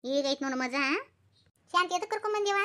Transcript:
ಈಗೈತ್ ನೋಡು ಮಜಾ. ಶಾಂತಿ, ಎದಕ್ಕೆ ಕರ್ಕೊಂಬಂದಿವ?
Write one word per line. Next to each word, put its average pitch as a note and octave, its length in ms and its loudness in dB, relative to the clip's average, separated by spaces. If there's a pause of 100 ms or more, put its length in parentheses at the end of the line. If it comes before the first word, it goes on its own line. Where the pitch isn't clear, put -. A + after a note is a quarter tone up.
ಈಗೈತ್ C4+ 380 0
ನೋಡು C4+ 140 -2
ಮಜಾ. C4+ 380 0 (760)
ಶಾಂತಿ, F4+ 220 2
ಎದಕ್ಕೆ G4+ 160 -4
ಕರ್ಕೊಂಬಂದಿವ? G#4 540 0